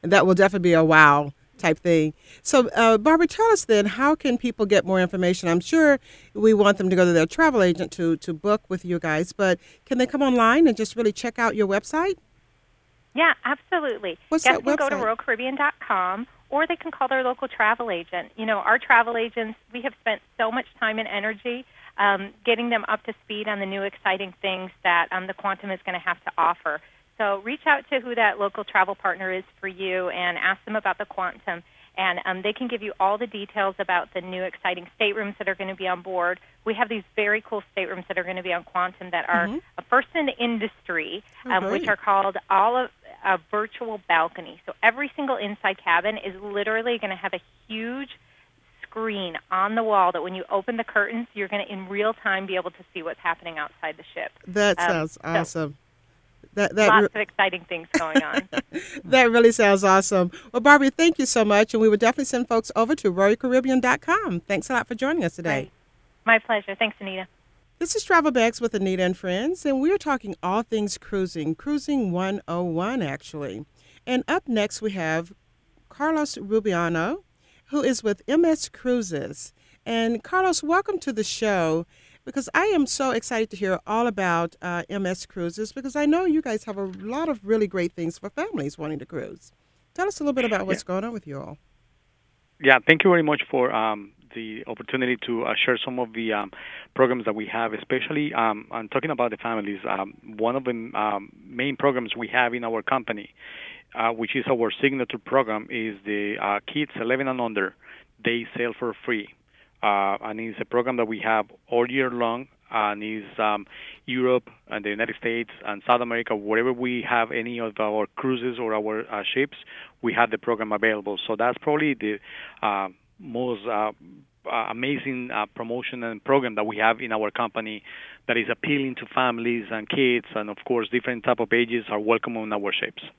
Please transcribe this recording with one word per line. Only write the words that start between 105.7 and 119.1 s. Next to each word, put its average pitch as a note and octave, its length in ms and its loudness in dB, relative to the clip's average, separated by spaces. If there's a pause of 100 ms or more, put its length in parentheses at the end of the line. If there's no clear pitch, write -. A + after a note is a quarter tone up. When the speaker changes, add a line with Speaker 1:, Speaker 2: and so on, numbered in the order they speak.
Speaker 3:
is A2 340 -6
the, G#2 340 -4
uh, G2+ 280 0
Kids D3 300 -6
eleven B2+ 300 -2
and B2+ 140 -4
Under. G#2 340 -2 (480)
They A#2 320 -2
sail A#2+ 200 -4
for A#2+ 180 -6
free. G#2+ 360 -4 (540)
Uh, G2+ 380 2
and A2 200 -10
it's A2+ 200 -10
a A2+ 40 -4
program B2 320 -2
that A#2 100 0
we G#2+ 140 -6
have G#2+ 260 2 (220)
all A#2+ 220 2
year C3 200 0
long, A#2+ 380 -4 (220)
and G#2 320 -2
is, G#2+ 220 -8 (140)
um, G#2+ 280 0 (380)
Europe B2+ 460 0 (160)
and G#2 180 -8
the G#2 60 -2
United A2 260 -4
States A#2 340 -4 (140)
and G#2 220 -10
South B2 160 4
America, A#2 340 -4
wherever A2 360 0
we B2 300 -4
have A#2 280 0
any A#2 300 -6
of A2+ 200 -8
our G#2+ 260 0 (100)
cruises B2 420 -4
or A2 160 -4
our, G#2+ 360 -4